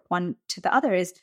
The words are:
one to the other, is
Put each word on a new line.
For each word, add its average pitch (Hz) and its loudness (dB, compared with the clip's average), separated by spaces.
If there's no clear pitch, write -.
one 175 -2
to - -10
the - 0
other, 262 2
is 180 2